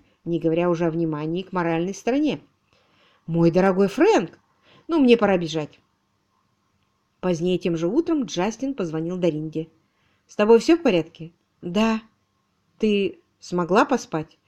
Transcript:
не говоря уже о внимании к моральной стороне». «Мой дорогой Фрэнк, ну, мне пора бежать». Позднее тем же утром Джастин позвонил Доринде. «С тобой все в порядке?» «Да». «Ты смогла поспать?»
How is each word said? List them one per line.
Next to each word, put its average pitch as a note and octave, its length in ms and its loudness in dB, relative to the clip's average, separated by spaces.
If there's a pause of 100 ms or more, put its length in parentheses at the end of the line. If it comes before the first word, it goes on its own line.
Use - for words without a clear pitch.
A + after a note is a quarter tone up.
(240)
не E3 160 -2
говоря E3 300 2
уже E3+ 160 0
о E3 60 0
внимании D#3+ 500 -4
к F#3 100 -16
моральной E3+ 420 -2
стороне». C4 460 -2 (880)
«Мой E3 240 2
дорогой F#3+ 380 2
Фрэнк, D4 500 2 (480)
ну, D#4+ 120 0
мне A#3+ 180 6
пора G3+ 200 2
бежать». D#3 420 -6 (1400)
Позднее F3+ 360 -2
тем F3 180 -2
же E3 120 -2
утром D4+ 360 -2
Джастин A#3 500 -4
позвонил E3+ 440 -6
Доринде. D#3+ 500 -4 (600)
«С - 80 -20
тобой A3 240 6
все D#4+ 180 4
в E4 40 -12
порядке?» E3+ 500 -2 (300)
«Да». A3 400 -2 (760)
«Ты G3+ 420 0 (200)
смогла F3 440 0
поспать?» A3+ 540 -6 (100)